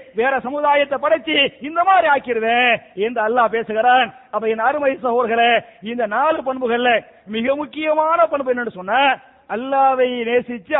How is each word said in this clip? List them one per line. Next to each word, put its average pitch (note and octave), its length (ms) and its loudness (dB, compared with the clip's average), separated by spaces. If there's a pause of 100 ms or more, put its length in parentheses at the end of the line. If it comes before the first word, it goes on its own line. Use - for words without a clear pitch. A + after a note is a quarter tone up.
(160)
வேற B3+ 240 0
சமுதாயத்தை C#4+ 580 0
படைச்சு D#4 380 -2 (260)
இந்த D#4+ 220 -4
மாதிரி F#4 260 4
ஆக்கிடுவேன் A#3+ 640 0 (340)
என்று A#3 160 -4
அல்லாஹ் A3 340 2
பேசுகிறான். A#3 520 2 (240)
அப்ப G#3+ 180 -2
என் A3 180 -2
அருமை C#4+ 280 0
சகோதரர்களே, A#3 560 0 (320)
இந்த A#3 240 -4
நாலு C#4+ 400 0
பண்புகள்ல B3 460 0 (340)
மிக A3+ 280 -2
முக்கியமான D#4 760 0
பண்பு C4+ 220 -2
என்னன்னு A#3+ 260 -6
சொன்னா, G#3 240 0 (460)
அல்லாஹ்வை C4 600 0 (200)
நேசிச்சு A#3+ 500 -4